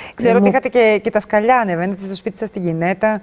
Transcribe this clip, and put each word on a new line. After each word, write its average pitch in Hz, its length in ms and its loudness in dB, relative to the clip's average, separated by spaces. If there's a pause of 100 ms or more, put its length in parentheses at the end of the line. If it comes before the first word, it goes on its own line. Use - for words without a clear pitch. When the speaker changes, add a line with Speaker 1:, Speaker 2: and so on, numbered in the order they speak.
(140)
Speaker 1:
Ξέρω 233 200 2
Speaker 2:
Μου 196 60 4
Speaker 1:
ότι 202 80 4
είχατε 262 200 0
και, 220 340 4
και 220 80 -4
τα 208 100 -2
σκαλιά, 220 380 2
ανεβαίνετε 190 420 -4
στο 190 140 -10
σπίτι 190 240 -10
σας 214 100 -6
στην 190 140 -10
Κινέτα. 190 600 -2